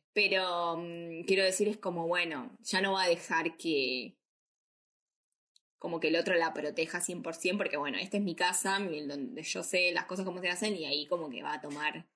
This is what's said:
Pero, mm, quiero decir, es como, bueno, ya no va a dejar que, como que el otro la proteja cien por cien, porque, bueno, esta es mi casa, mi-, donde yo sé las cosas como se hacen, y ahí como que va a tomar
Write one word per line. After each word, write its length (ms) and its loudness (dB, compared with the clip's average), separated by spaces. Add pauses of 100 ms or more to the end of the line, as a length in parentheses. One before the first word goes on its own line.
(140)
Pero, 640 2
mm, 480 -6
quiero 180 6
decir, 240 4
es 100 -2
como, 300 -2
bueno, 540 0
ya 200 0
no 120 4
va 100 4
a 60 4
dejar 480 2
que, 580 0 (1600)
como 220 -4
que 80 2
el 80 4
otro 200 4
la 180 4
proteja 480 -2
cien 200 -4
por 140 -6
cien, 220 0
porque, 200 0
bueno, 200 -2
esta 200 -2
es 60 2
mi 120 0
casa, 440 2
mi-, 260 -4
donde 380 -6
yo 200 -4
sé 280 2
las 140 0
cosas 200 -4
como 160 -6
se 80 0
hacen, 260 0
y 100 -4
ahí 220 -2
como 220 -2
que 140 -10
va 120 -4
a 60 -8
tomar 440 -6 (100)